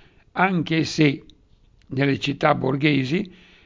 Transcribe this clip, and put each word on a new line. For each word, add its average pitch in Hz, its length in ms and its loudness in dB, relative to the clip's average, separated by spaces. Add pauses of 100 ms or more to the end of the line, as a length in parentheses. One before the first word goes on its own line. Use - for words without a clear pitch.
(320)
anche 175 520 0
se 151 400 0 (640)
nelle 139 320 0
città 143 360 0
borghesi 131 760 0 (340)